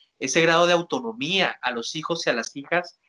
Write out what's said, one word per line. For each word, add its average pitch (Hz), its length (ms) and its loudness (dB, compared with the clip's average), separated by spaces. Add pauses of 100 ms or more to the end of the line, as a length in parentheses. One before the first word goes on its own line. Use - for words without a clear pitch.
(200)
ese 139 220 0
grado 165 240 6
de 175 80 4
autonomía 143 880 -2
a 127 100 -2
los 117 240 -8
hijos 160 300 -6
y 165 60 4
a - 20 0
las 113 220 -6
hijas, 180 540 -4